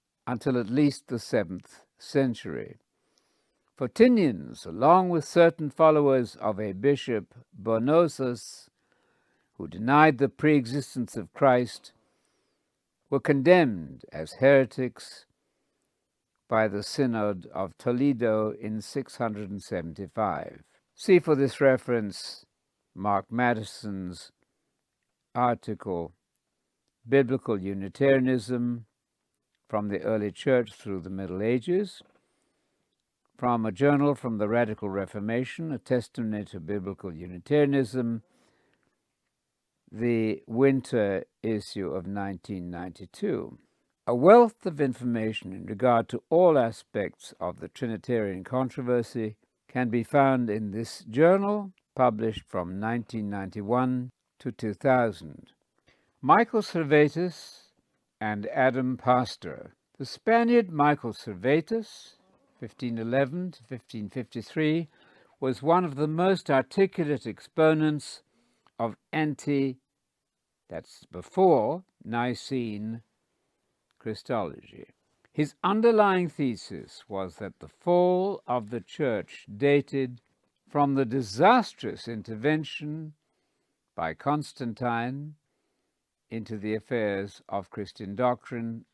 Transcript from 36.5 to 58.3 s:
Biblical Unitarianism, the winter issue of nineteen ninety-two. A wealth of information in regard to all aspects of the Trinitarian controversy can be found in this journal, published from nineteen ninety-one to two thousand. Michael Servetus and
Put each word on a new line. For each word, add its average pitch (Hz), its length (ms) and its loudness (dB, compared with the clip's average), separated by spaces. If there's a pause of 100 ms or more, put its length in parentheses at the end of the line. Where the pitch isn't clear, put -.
Biblical 95 540 -8
Unitarianism, 117 1080 0 (1700)
the 113 540 -2
winter 120 800 0 (160)
issue 104 480 -6
of 87 160 -8
nineteen 98 640 -10
ninety-two. 90 880 -8 (500)
A 120 80 0
wealth 214 500 6
of 156 140 -6
information 117 720 -2
in 92 140 -12
regard 117 440 2
to 123 200 -6
all 165 280 6
aspects - 840 -4
of 87 200 -6
the 92 80 -14
Trinitarian 107 760 -4
controversy 120 920 -4 (320)
can 127 220 -2
be 117 140 0
found 135 460 2
in 104 220 -2
this 110 320 -8
journal, 196 720 2 (220)
published 113 520 0
from 90 320 -6
nineteen 110 500 -6
ninety-one 120 840 -2 (280)
to 123 120 -8
two 107 220 -6
thousand. 113 800 0 (680)
Michael 208 400 4
Servetus 156 1080 0 (480)
and 107 280 -4